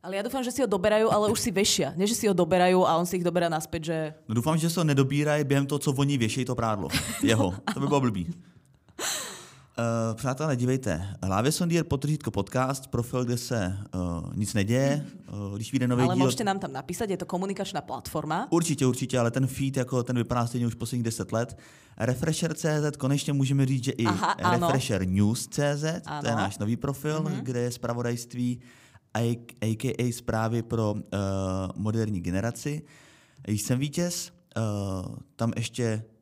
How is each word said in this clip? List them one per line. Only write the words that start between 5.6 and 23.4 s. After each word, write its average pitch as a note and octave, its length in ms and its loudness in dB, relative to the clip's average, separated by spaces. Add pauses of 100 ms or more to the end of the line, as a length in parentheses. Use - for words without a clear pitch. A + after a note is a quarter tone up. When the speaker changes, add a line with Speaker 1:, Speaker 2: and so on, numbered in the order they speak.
Speaker 2:
toho, C#3+ 120 -2
co C#3+ 140 0
oni C#3 260 2
věšejí A#2 260 0
to B2 100 -2
prádlo. G#2+ 340 -2 (180)
Speaker 1:
<laughs> - 160 -6
Speaker 2:
Jeho. G#2+ 320 4 (200)
To C3+ 60 -6
by C#3 60 0
bylo C#3+ 140 4
blbý. G2 280 -2 (1500)
Eh, A2+ 360 0
přátelé, C3+ 420 -2
dívejte. A#2+ 680 0
Hlávě G#2 300 2
Sondier E3+ 320 2
potržítko C#3+ 460 -2
podcast, C3 560 -2
profil, B2 380 -2
kde A#2+ 140 0
se, G2 400 -2 (160)
eh, F#2 40 -2 (360)
nic G2+ 200 -4
neděje. C3+ 520 2 (220)
Eh, - 40 -12 (240)
když A2 160 -8
vyjde B2 160 2
nový B2 160 4
Speaker 1:
Ale B2 100 4
Speaker 2:
díl C3 100 4
Speaker 1:
můžete B2 200 0
nám G3 140 0
tam D3 140 -8
napísat, F3+ 380 -6
je F#3 60 0
to F#3+ 100 -6
komunikačná F#3+ 540 -4
platforma. D#3 720 -4
Speaker 2:
Určitě, E3 360 2
určitě, B2 320 0
ale A#2 120 2
ten C3 160 0
feed, C3+ 300 -4
jako, B2+ 260 0
ten B2 140 -2
vypadá A#2 300 0
stejně A#2+ 200 -2
už A2+ 80 -2
posledních A#2 300 -4
deset A2 280 -4
let. A2+ 260 -2 (400)
Refresher D#3 560 0
C D3+ 260 0
Z, D3 160 0
konečně C#3 360 0
můžeme C#3 340 2